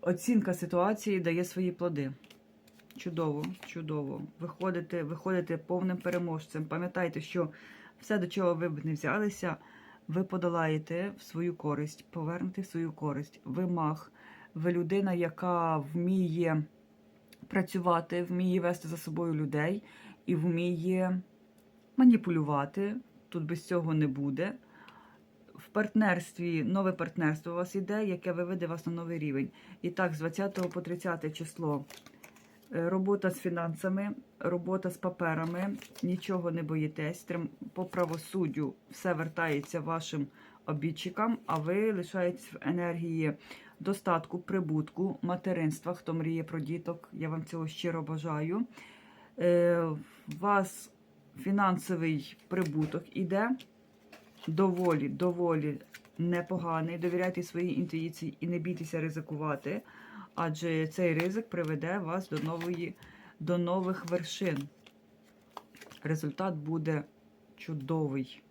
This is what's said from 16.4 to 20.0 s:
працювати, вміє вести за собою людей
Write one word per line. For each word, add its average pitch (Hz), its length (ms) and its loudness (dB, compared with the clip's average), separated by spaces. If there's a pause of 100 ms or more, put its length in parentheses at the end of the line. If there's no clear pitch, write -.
працювати, 175 760 2
вміє 180 360 2
вести 175 280 0
за 165 100 -4
собою 165 360 -2
людей 151 500 2 (420)